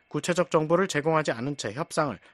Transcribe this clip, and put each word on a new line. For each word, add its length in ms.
구체적 440
정보를 360
제공하지 440
않은 260
채 140
협상을 460